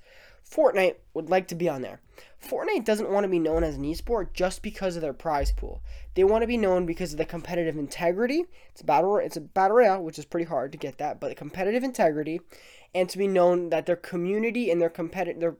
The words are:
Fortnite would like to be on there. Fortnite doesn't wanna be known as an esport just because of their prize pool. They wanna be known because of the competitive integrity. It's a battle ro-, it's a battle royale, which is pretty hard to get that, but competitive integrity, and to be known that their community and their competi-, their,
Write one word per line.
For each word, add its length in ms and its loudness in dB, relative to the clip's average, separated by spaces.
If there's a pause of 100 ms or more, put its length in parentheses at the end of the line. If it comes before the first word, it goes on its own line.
(460)
Fortnite 500 2 (180)
would 160 -6
like 180 2
to 80 -6
be 140 0
on 140 -4
there. 180 -12 (440)
Fortnite 380 -2
doesn't 260 0
wanna 200 2
be 100 2
known 240 2
as 120 -2
an 80 -6
esport 500 -4
just 280 -2
because 360 -6
of 40 -4
their 120 -4
prize 400 0
pool. 280 -6 (340)
They 100 6
wanna 220 4
be 100 0
known 280 2
because 280 -4
of 40 -6
the 60 -2
competitive 540 -4
integrity. 680 0 (280)
It's 100 -20
a 40 -18
battle 260 4
ro-, 120 2
it's 140 -6
a 40 -8
battle 360 2
royale, 260 6
which 160 -8
is 60 -12
pretty 220 -2
hard 260 -4
to 40 -14
get 200 -8
that, 240 -6
but 160 -6
competitive 480 -2
integrity, 560 0 (520)
and 140 2
to 100 -10
be 100 2
known 420 4
that 160 0
their 100 2
community 720 -2
and 120 2
their 80 2
competi-, 500 -6
their, 200 -2